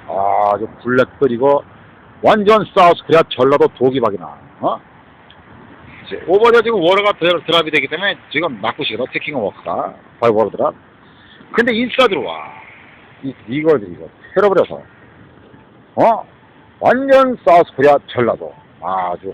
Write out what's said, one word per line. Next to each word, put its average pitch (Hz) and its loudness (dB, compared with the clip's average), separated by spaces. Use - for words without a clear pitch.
아, 101 0
저 110 -8
블랙들 127 0
이거 139 0
완전 202 2
사우스 175 4
코리아 160 4
전라도 139 2
도기박이나. 117 -2
어? 110 -6
이제 - -14
오버제 220 4
지금 220 -2
워러가 196 2
드라-, 170 0
드랍이 160 0
되기 143 -2
때문에 175 -6
지금 143 -6
막고 113 -6
시거든, 110 -8
태킹 151 -8
워크가. 104 -8
바이 117 2
워러 107 0
드랍. 147 -4
근데 254 0
인싸 240 0
들어와. 82 -6
이, 135 -10
이거, 151 0
이거. 85 -10
테러버려서. 185 0
어? 196 0
완전 262 2
사우스 170 4
코리아 143 4
전라도. 92 -4
아주 90 -6